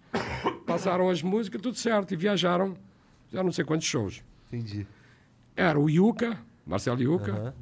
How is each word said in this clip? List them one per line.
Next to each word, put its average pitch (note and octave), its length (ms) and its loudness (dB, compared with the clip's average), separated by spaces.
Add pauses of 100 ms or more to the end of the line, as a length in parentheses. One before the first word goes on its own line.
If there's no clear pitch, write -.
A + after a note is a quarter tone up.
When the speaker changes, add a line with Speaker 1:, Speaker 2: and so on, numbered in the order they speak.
(120)
Speaker 1:
<coughs> - 540 -4
passaram F3+ 420 2
as F3 140 0
músicas, G#3 400 -2
tudo B3 160 -4
certo, G#3 340 0
e F#3 40 -2
viajaram F#3 580 2 (580)
já F#3 100 -2
não F3+ 100 2
sei E3 120 0
quantos D#3 220 0
shows. A2 360 -2 (260)
Speaker 2:
Entendi. G#2 380 -6 (680)
Speaker 1:
Era D#3 240 2
o D3 120 4
Yuca, A3 480 4 (280)
Marcelo A#2+ 360 0
Yuca, C#3 300 0
Speaker 2:
Aham. A2 300 -6